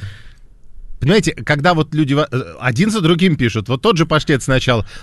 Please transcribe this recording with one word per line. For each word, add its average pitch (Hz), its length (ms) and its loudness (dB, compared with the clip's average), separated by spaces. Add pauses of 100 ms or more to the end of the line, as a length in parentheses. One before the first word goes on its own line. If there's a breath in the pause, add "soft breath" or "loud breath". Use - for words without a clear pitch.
(1000 loud breath)
Понимаете, 185 320 2
когда 151 440 0
вот 156 200 -2
люди 147 180 2
во-, 147 160 0
э, 85 300 -6
один 127 320 0
за 220 80 0
другим 170 380 2
пишут, 113 320 -2
вот 131 120 -2
тот 226 140 2
же 160 100 2
Паштет 147 380 0
сначала: 127 420 0 (180 loud breath)